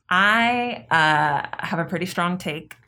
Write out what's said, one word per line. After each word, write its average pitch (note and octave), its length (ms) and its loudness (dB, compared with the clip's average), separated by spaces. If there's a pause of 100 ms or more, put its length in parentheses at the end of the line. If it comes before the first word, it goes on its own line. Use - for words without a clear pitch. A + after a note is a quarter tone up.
I, A#3 840 0
uh, D3+ 760 2
have F#3+ 120 -4
a E3+ 60 -2
pretty F3 220 -6
strong F3+ 320 -2
take D#3+ 380 -10 (120)